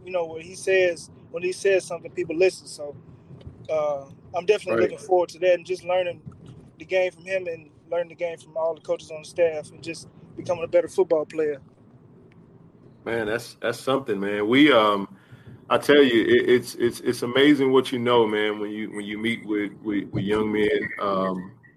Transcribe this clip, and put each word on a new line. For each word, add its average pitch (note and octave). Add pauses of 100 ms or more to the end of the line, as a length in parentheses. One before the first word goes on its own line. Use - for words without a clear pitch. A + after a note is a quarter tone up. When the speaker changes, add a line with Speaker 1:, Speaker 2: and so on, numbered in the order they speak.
Speaker 1:
You F3+
know, F3
when D#3+
he F3+
says, F#3 (200)
when E3+
he F#3
says F#3+
something, E3
people E3
listen. E3+
So, D3 (760)
uh, D3 (300)
I'm F3+
definitely F3+
Speaker 2:
Right. F3+
Speaker 1:
looking D#3+
forward F3
to D#3+
that F3+
and E3+
just F3
learning F3 (580)
the D#3+
game F#3
from E3
him F#3
and D#3+ (200)
learning E3+
the D#3+
game E3
from D#3
all D#3+
the D3+
coaches E3
on D#3
the D3+
staff D#3
and -
just E3 (260)
becoming E3+
a -
better E3
football E3
player. D3 (1400)
Speaker 2:
Man, A2+
that's, A#2
that's B2
something, B2+
man. G#2
We, C#3
um, G#2 (520)
I B2
tell C#3+
you, A#2
it, A#2+
it's, B2
it's, A#2
it's B2
amazing C3+
what C3
you C3
know, A#2+
man, G#2+
when G#2
you, G#2+
when G#2
you G#2
meet A2
with, G#2 (100)
with, G#2
with G2+
young G#2+
men, G#2 (100)
um, F#2+ (240)